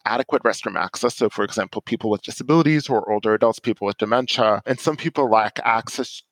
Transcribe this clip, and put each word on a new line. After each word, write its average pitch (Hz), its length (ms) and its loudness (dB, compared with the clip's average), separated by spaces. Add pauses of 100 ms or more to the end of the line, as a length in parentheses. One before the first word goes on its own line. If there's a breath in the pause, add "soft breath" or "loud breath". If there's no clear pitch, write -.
adequate 123 380 0
restroom 107 340 0
access. - 380 -2
So, 110 140 2
for - 140 -2
example, 101 380 -6
people 113 280 -4
with 104 120 0
disabilities 151 680 2
or 107 220 0
older 107 220 2
adults, 113 260 4
people 101 280 -4
with 101 100 -4
dementia. 110 680 2
And 131 120 -2
some 156 200 -2
people 147 320 -2
lack 110 340 2
access - 580 -4 (100)